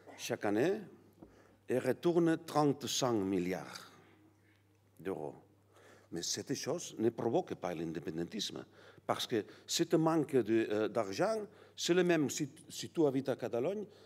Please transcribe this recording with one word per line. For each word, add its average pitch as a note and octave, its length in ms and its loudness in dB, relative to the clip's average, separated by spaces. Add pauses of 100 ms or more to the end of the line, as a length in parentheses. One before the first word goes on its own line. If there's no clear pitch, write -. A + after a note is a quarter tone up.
(160)
chaque - 280 -4
année C3+ 360 2 (880)
et B2 100 0
retourne E3 680 2
trente-cinq C3+ 680 2
milliards F2+ 760 -2 (1080)
d'euros. D#2 360 -8 (800)
Mais E2+ 100 -8
cette - 320 -6
chose - 440 -8
ne A#2 120 2
provoque A#2 440 -2
pas F2+ 200 -4
l'indépendantisme, E2 880 -6 (400)
parce - 220 -2
que A2 180 -2 (220)
ce E3 300 0
manque D#3+ 400 2
de, A2+ 340 4
euh, G#2 180 0
d'argent, A#2+ 540 -2 (340)
c'est - 180 2
le F3+ 100 6
même D#3+ 260 4
si, - 180 -4 (200)
si - 220 -10
tu E3 160 2
habites C3+ 220 2
à A#2+ 80 2
Catalogne, C#3 480 -2 (220)